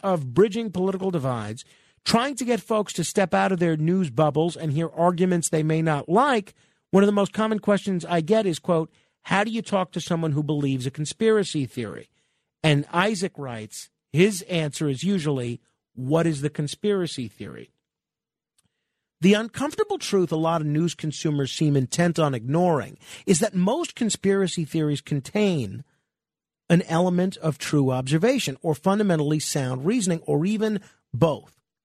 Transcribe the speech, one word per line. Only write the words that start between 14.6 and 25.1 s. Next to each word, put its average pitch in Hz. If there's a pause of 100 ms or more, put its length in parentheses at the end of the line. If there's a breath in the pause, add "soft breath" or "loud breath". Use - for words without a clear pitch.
is 131
usually, 143 (340)
"What 160
is 147
the 147
conspiracy 160
theory?" 71 (1500)
The 190
uncomfortable 294
truth 185
a 170
lot 160
of 151
news 151
consumers 147
seem 147
intent 165
on 147
ignoring 143 (260 loud breath)
is 180
that 214
most 220
conspiracy 196
theories 147
contain 143 (840)